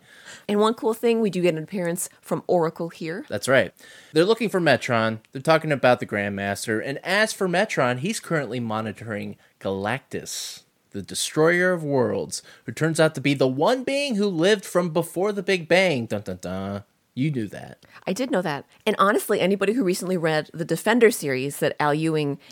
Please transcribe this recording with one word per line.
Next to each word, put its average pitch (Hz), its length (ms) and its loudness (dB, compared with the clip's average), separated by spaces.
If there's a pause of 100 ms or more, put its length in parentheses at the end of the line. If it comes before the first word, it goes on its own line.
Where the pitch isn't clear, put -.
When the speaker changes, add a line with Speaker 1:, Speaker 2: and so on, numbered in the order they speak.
Speaker 1:
<laughs> - 40 -20 (420)
Speaker 2:
And 208 120 0
one 214 140 4
cool 226 200 -2
thing, 226 280 2
we 214 80 2
do 175 120 -2
get 170 140 4
an 156 80 -6
appearance 175 460 -4 (120)
from - 260 -6
Oracle 165 420 0
here. 170 400 -10
Speaker 1:
That's 104 180 -6
right. 123 260 4 (380)
They're 160 140 4
looking 220 240 2
for 190 100 0
Metron. 113 600 2 (120)
They're 135 100 -10
talking 156 300 2
about 123 280 4
the - 60 -6
Grandmaster. 101 760 -2
And 143 200 -8
as 208 280 0
for 196 160 -4
Metron, 147 520 0
he's 196 200 -4
currently 127 400 -4
monitoring 107 800 -6 (240)
Galactus, 98 1000 -6 (280)
the 101 100 -8
Destroyer 170 720 2
of 170 120 -2
Worlds, 107 580 0 (240)
who 117 80 -8
turns 160 260 0
out 160 160 4
to 139 60 -6
be 143 120 2
the 135 140 4
one 185 360 2
being 277 320 -2
who 208 120 2
lived 196 380 2
from 180 240 0
before 170 420 -2
the 196 120 -6
Big 180 240 -2
Bang. 170 400 4
Dun, 104 160 -4
dun, 92 180 -8
dun. 98 420 -6 (300)
You 143 160 0
knew 120 200 -4
that. - 360 -16 (220)
Speaker 2:
I 190 60 -2
did 254 180 -4
know 190 100 0
that. 147 240 -4 (200)
And 214 120 2
honestly, 208 440 2
anybody 196 320 2
who 254 100 0
recently 185 340 -2
read 156 360 0
the 160 120 -6
Defender 220 460 4
series 139 480 -4
that 151 200 0
Al 147 140 2
Ewing 151 460 -2 (120)